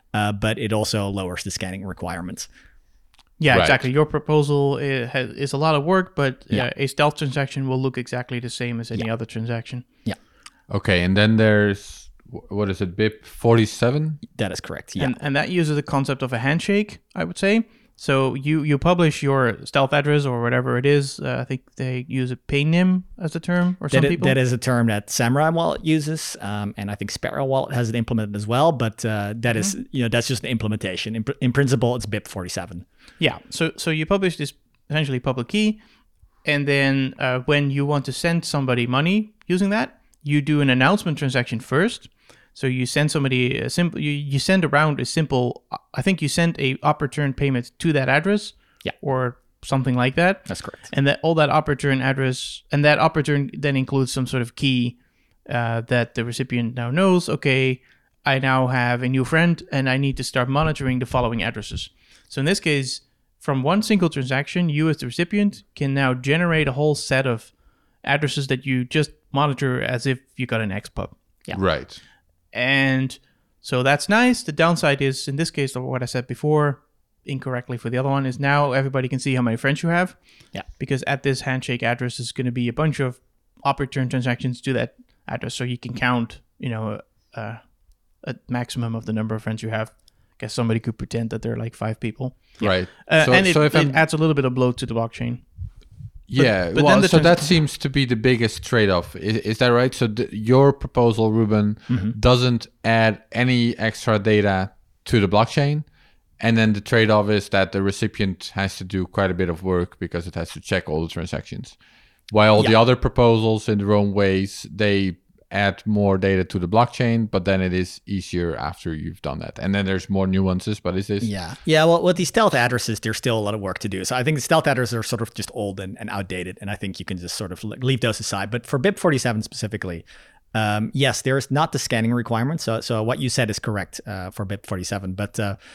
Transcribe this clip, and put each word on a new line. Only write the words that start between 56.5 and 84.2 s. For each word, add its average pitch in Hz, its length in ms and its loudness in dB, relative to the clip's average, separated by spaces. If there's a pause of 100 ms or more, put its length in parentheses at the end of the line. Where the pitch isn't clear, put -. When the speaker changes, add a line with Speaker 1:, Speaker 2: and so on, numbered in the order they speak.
Speaker 2:
now 120 160 -4
knows, 180 380 2
"Okay, 131 520 0 (440)
I 135 140 2
now 131 280 2
have 123 360 0
a 131 60 -2
new 131 140 2
friend 160 480 2
and 135 180 -2
I 127 80 2
need 139 200 0
to 131 60 -6
start 127 260 -2
monitoring 139 500 0
the 123 60 -2
following 117 360 0
addresses." - 480 -6 (380)
So - 140 -8
in 135 40 0
this 196 140 0
case, 139 420 -2 (380)
from 135 240 -2
one 180 200 2
single 185 260 2
transaction, 139 600 -2
you 151 200 2
as 151 80 0
the - 80 -8
recipient 196 580 -2 (120)
can 135 180 -2
now 135 200 2
generate 156 540 0
a 135 60 -2
whole 147 220 2
set 135 300 0
of 117 280 -4 (500)
addresses 143 440 0
that 131 180 -2
you 127 180 0
just 147 280 0 (200)
monitor 135 500 0
as 120 240 -4
if 131 140 0 (160)
you 127 100 -6
got 113 160 -2
an 104 120 -4
X 101 160 -10
pub. - 260 -10 (300)
Speaker 1:
Yeah. 90 120 -8
Speaker 3:
Right. 82 400 0 (540)
Speaker 2:
And 131 640 2 (440)
so 127 220 -2
that's 143 260 2
nice. 240 340 4
The - 80 -8
downside 151 500 2
is, 135 260 -2
in 139 80 -4
this 165 160 -2
case, 135 240 -4
what 127 260 -4
I 127 40 -6
said 127 220 -4
before, 147 540 0 (440)
incorrectly 127 520 -6
for 151 120 -6
the 131 80 -2
other 135 120 0
one, 139 160 0
is 127 140 -4
now 143 320 2
everybody 135 360 0
can 131 120 -2
see 135 160 0
how 127 60 2
many 117 160 0
friends 135 260 -2
you 170 60 0
have. 175 260 0 (380)
Speaker 1:
Yeah. - 100 -10 (160)
Speaker 2:
Because 131 240 -4
at 135 200 -4
this 135 180 0
handshake 127 420 -4
address 120 360 -2
is 120 120 -8
gonna 127 200 -4
be 120 160 -2
a 113 60 -2
bunch 151 260 0
of 127 200 -2 (440)
up 143 160 0
return 135 300 -2
transactions 123 520 -2